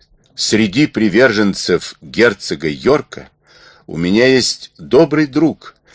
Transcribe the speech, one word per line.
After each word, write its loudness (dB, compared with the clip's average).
Среди 0
приверженцев 0
герцога -4
Йорка -4
у -14
меня 2
есть 0
добрый 2
друг. -4